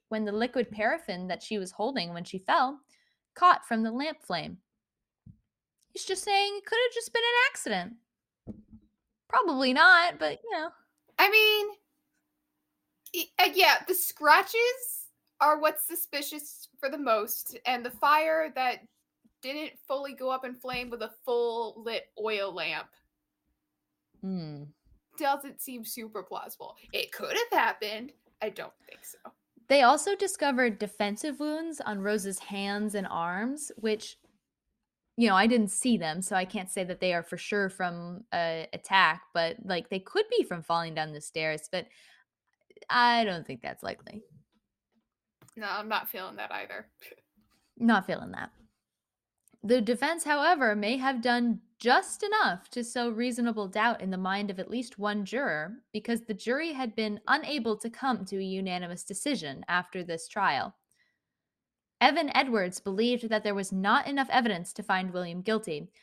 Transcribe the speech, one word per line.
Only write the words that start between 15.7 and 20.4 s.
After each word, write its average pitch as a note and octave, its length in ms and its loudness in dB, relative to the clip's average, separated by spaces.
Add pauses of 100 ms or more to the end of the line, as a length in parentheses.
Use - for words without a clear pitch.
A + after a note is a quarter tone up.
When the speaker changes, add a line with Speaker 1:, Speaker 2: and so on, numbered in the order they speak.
Speaker 2:
suspicious D4 800 -8 (100)
for C#4 100 -4
the D4 100 -6
most, A#3 680 0
and A#3+ 180 0
the B3 60 -8
fire D#4 640 2
that B3+ 240 0 (640)
didn't D4 300 -8 (160)
fully C#4 260 -4
go B3+ 160 -4
up C4 140 -2